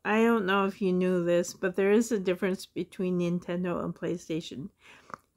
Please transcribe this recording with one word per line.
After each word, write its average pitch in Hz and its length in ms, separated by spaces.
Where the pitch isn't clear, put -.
I 214 200
don't 233 220
know 196 200
if 196 160
you 185 100
knew 180 320
this, 175 300
but 190 220
there 196 160
is 233 200
a 214 80
difference 185 460
between 180 540
Nintendo 175 640
and 170 120
PlayStation. 170 720